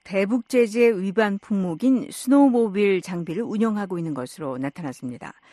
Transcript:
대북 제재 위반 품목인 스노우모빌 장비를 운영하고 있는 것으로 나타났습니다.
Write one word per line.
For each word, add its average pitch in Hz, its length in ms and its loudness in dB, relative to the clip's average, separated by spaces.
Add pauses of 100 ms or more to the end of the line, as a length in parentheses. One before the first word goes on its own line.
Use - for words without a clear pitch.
대북 202 440 -2
제재 233 420 4
위반 196 500 0
품목인 196 720 0
스노우모빌 226 880 4
장비를 175 400 -6
운영하고 208 560 -2
있는 165 160 -4
것으로 131 440 -8
나타났습니다. 131 760 -10 (180)